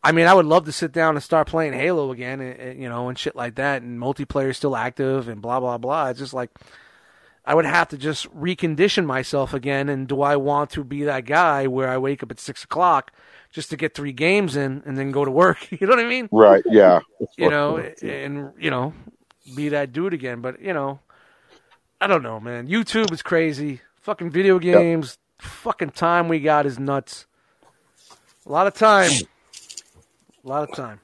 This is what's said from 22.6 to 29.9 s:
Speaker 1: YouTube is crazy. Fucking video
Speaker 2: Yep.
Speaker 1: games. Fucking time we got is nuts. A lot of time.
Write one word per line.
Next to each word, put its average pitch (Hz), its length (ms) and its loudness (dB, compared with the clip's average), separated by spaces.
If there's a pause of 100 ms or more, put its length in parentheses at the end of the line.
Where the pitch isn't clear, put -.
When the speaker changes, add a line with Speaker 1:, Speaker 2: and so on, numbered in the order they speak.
Speaker 1:
YouTube 220 440 0
is 165 100 -10
crazy. 147 600 -2 (200)
Fucking 175 300 -6
video 185 280 4
Speaker 2:
Yep. - 20 -2
Speaker 1:
games. 170 560 2 (220)
Fucking - 520 -6
time 170 360 2
we 165 120 0
got 147 260 2
is 131 140 -4
nuts. 139 460 -4 (1200)
A - 60 -12
lot 175 160 2
of 190 60 -2
time. 202 380 6 (1300)